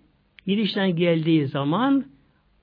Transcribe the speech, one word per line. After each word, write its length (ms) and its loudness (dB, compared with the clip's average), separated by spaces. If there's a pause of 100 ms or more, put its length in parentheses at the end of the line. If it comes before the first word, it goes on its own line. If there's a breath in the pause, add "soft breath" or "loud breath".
(460)
yedi 140 0
yaşına 280 -2
geldiği 580 2
zaman 580 0 (580 soft breath)